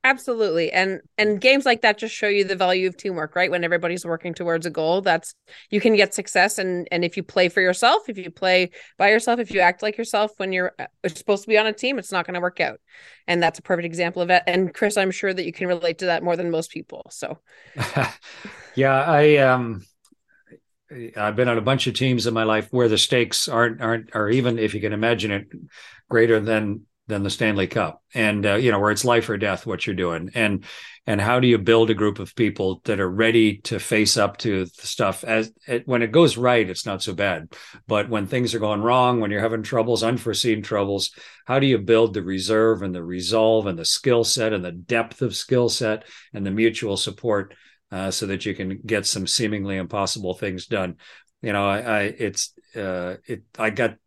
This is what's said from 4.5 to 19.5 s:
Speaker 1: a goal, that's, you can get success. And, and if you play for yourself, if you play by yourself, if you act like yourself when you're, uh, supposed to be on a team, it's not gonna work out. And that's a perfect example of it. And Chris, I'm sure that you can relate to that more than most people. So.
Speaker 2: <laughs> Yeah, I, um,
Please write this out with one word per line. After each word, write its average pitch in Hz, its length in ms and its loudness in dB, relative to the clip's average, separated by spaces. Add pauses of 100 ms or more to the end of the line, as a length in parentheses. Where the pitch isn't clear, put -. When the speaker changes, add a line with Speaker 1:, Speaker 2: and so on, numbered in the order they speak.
Speaker 1:
a 170 60 -4
goal, 165 320 0
that's, 170 320 0 (360)
you 208 100 2
can 220 160 4
get 196 180 4
success. 196 440 0
And, 180 340 -4
and 175 120 0
if 170 120 -4
you 185 60 -6
play 185 260 2
for 190 120 0
yourself, 233 480 2
if 214 80 -10
you 175 140 -12
play 185 400 2 (260)
by 202 140 4
yourself, 233 300 2
if 214 100 -6
you 196 100 0
act 180 220 4
like 214 160 -4
yourself 214 380 -2
when 190 160 -4
you're, 180 260 -2
uh, - 80 -10 (220)
supposed 196 340 -2
to - 60 -16
be 214 100 6
on 214 80 4
a 214 60 0
team, 254 260 -4
it's 190 140 -10
not 180 140 -2
gonna 180 140 -6
work 180 200 -4
out. 127 200 -2 (460)
And 175 160 2
that's 160 160 0
a - 40 -20
perfect 170 240 -2
example 170 360 -2
of 175 80 0
it. 180 160 6
And 180 260 0
Chris, 208 240 0
I'm 190 140 2
sure 190 240 -2
that 185 100 -4
you 170 80 -6
can 185 140 -6
relate 170 320 -2
to 185 80 -4
that 170 160 0
more 175 140 0
than 170 140 -4
most 165 200 -4
people. - 400 -14
So. - 280 -12 (380)
Speaker 2:
<laughs> 127 320 -2 (680)
Yeah, 135 260 4
I, 151 360 6
um, 123 460 2 (1300)